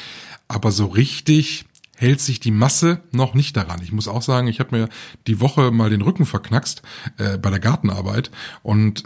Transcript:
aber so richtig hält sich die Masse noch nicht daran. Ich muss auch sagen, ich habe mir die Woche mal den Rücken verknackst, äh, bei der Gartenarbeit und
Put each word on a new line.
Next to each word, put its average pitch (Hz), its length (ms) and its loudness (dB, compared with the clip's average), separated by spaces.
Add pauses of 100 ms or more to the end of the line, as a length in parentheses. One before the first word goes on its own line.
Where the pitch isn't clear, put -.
(480)
aber 107 240 0
so 101 140 2
richtig 139 800 0 (300)
hält 135 240 2
sich 127 200 -4
die 117 120 0
Masse 139 500 2 (100)
noch 127 220 0
nicht 139 220 0
daran. 87 260 -4
Ich 87 120 -8
muss 107 160 -4
auch 117 140 -4
sagen, 123 240 0
ich 113 120 -2
habe 123 160 -2
mir 113 140 0 (380)
die 107 120 0
Woche 131 320 2
mal 113 200 2
den 104 100 2
Rücken 160 240 2
verknackst, - 560 -4 (360)
äh, 101 200 -2
bei 95 140 0
der 95 80 0
Gartenarbeit 101 720 0 (300)
und 107 440 2